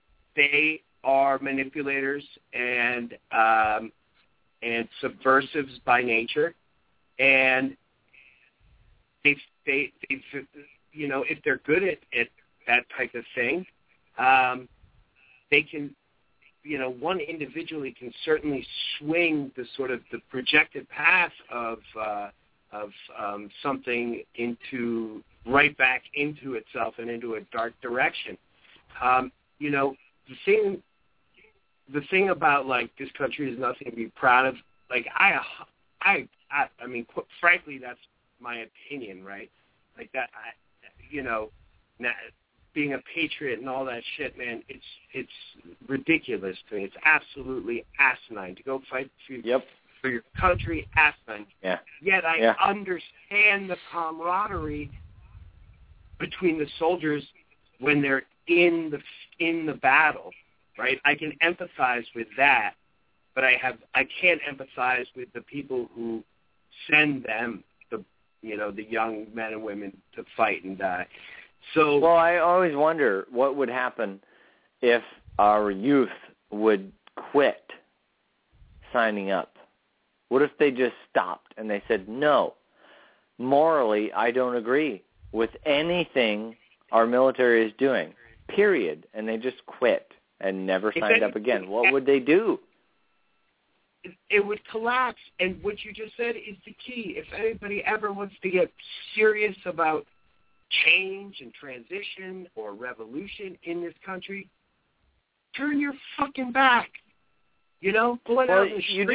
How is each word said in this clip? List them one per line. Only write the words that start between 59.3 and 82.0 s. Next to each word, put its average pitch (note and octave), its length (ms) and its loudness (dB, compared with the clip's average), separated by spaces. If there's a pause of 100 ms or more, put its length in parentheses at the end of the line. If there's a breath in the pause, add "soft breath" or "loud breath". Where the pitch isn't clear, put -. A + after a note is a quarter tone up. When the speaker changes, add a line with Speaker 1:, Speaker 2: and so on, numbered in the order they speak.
Speaker 1:
in E3 220 -2
the D3 80 -4
battle, C3+ 560 2 (480)
right? B2+ 260 0
I D3 100 4
can D3+ 180 -8 (100)
empathize C#3+ 640 0 (100)
with A2+ 220 -8
that, B2+ 380 4 (600)
but C3 100 0
I B2+ 160 6
have, B2+ 160 -4 (180)
I C3+ 120 0 (140)
can't E3+ 220 4
empathize C3 640 -4 (100)
with B2+ 180 -12
the A#2 80 -10
people C3+ 520 -8
who A2+ 280 -8 (680)
send D3+ 340 2
them, A2+ 380 -6 (280)
the, A2 120 -8 (400)
you A2 140 -10
know, G#2 140 -6
the G#2 140 -12
young A2 500 -4
men A2+ 180 -8
and A2 100 -10
women G2+ 340 -10 (200)
to A2 80 -12 (120)
fight G2+ 280 0
and F#2+ 140 -10
die. F2+ 280 -4 (680 loud breath)
So D3+ 240 6
Speaker 2:
Well, E3 180 8
I E3+ 220 6
always F3 360 4
wonder C#3+ 560 2
what C3 260 2
would C3+ 120 0
happen A#2+ 520 -4 (600 soft breath)
if A#2+ 220 4 (360)
our G#2 320 6
youth A#2 380 2 (420)
would G#2 400 2 (400)
quit C#3 320 4 (1300)
signing G#2 380 0
up. F#2 240 -2 (720)
What C3 140 4
if C#3+ 160 2
they D3 120 6
just B2 240 0 (160)
stopped - 460 -2
and A2 140 -10
they G2+ 180 -2
said, G2+ 200 0